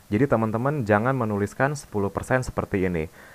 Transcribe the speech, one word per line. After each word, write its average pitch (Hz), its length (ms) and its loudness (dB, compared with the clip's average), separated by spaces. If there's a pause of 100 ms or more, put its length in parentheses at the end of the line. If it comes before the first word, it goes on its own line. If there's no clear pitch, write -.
(120)
Jadi 120 160 4
teman-teman 120 560 0
jangan 107 320 2
menuliskan 110 580 -2
sepuluh 101 380 -4
persen 123 320 -2
seperti 98 400 -2
ini. 85 240 -2 (280)